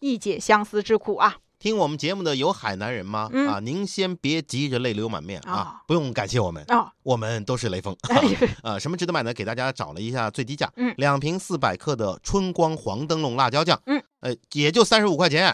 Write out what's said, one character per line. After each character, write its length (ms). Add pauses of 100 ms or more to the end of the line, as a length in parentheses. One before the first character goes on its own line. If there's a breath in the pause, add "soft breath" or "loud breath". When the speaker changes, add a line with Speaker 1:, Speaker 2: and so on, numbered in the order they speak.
Speaker 1:
一 180
解 200
相 260
思 180
之 160
苦 180
啊。 200 (220)
Speaker 2:
听 180
我 100
们 120
节 160
目 80
的 140
有 140
海 260
南 180
人 100
吗？ 300
Speaker 1:
嗯。 120
Speaker 2:
啊， 140
您 260
先 300
别 240
急 260
着 120
泪 160
流 120
满 160
面 220
啊， 80
Speaker 1:
啊。 340
Speaker 2:
不 60
用 180
感 160
谢 140
我 100
们， 180
Speaker 1:
啊。 220 (120)
Speaker 2:
我 160
们 260
都 100
是 140
雷 140
锋。 180
Speaker 1:
<laughs> 80
哎。 100 (220)
Speaker 2:
<laughs> 240
呃， 160
什 100
么 60
值 80
得 80
买 100
呢？ 120
给 100
大 100
家 160
找 220
了 80
一 100
下 200
最 120
低 140
价， 200
Speaker 1:
嗯。 200
Speaker 2:
两 240
瓶 180
四 200
百 180
克 180
的 280
春 280
光 240
黄 320
灯 140
笼 160
辣 140
椒 120
酱， 220
Speaker 1:
嗯。 180 (180)
Speaker 2:
呃， 140 (200)
也 180
就 100
三 200
十 40
五 120
块 100
钱。 260